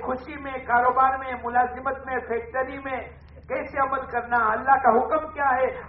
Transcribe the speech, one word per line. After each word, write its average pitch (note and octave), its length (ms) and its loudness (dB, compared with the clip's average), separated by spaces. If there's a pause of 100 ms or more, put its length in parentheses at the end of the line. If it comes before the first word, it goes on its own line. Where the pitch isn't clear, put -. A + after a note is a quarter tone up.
خوشی B3+ 340 -6
میں، C4+ 300 -8
کاروبار B3+ 520 4
میں، C4 160 -8 (100)
ملازمت B3 600 0
میں، C4 220 -4
فیکٹری B3+ 500 -4
میں C4+ 240 -6 (460)
کیسے C#4+ 320 -4
عمل C4 220 0
کرنا، A#3+ 360 -2 (140)
اللہ B3 200 2
کا C4 180 6
حکم D4+ 440 2
کیا C#4 220 2
ہے، B3+ 320 0